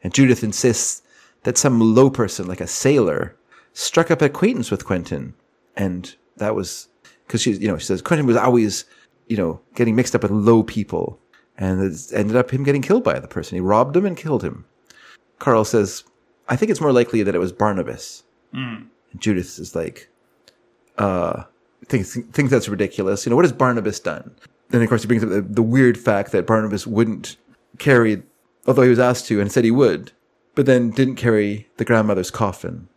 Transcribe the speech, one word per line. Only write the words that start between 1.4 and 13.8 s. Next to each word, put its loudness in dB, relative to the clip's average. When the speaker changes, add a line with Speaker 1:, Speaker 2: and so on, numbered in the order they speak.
Speaker 1:
that -2
some 4
low 8
person, -4
like -10
a -8
sailor, 0
struck 0
up 0
acquaintance 0
with -4
Quentin. -6
And -6
that -2
was, -8
'cause -2
she, 0
you -2
know, -2
she -12
says, -2
"Quentin 0
was 4
always, 2
you -4
know, -4
getting 2
mixed 0
up 0
with -2
low 4
people." -6
And -2
it -6
ended -2
up 2
him -4
getting 0
killed 0
by 0
the -18
person. -10
He -4
robbed 2